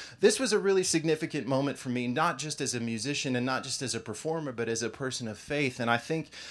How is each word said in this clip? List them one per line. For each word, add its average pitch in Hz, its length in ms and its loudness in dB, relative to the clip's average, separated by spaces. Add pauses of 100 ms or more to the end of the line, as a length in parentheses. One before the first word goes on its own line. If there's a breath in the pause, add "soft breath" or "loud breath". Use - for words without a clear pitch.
(200 loud breath)
this 208 200 6
was 254 120 2
a 214 60 4
really 190 240 4
significant 156 640 2
moment 135 320 2
for - 120 -8
me, 123 180 0
not 147 320 2
just 151 200 -6
as 123 140 -2
a 123 60 0
musician 117 560 -2
and 123 100 2
not 131 180 -2
just 131 200 -4
as 113 100 -2
a 113 60 -2
performer, 151 520 -4
but 117 160 -4
as 113 140 -2
a 117 80 -2
person 127 380 -6
of 104 100 -8
faith. 143 420 -2
And 117 100 0
I 117 80 6
think 160 340 -4 (200 loud breath)